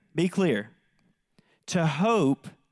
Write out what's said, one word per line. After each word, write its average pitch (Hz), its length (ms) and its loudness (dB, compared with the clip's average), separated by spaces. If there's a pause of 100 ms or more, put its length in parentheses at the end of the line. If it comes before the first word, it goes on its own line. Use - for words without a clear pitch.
(160)
Be 175 140 0
clear. 147 420 -2 (960)
To 170 200 0
hope 156 640 0 (240)